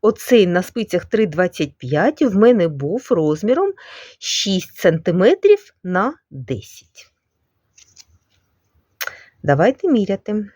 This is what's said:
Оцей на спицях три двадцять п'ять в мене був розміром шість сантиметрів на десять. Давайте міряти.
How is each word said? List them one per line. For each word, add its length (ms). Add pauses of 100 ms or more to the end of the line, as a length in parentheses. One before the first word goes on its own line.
Оцей 460
на 160
спицях 420
три 200
двадцять 520
п'ять 440
в 140
мене 320
був 420
розміром 640 (460)
шість 560
сантиметрів 960 (100)
на 300 (160)
десять. 800 (2250)
Давайте 440
міряти. 680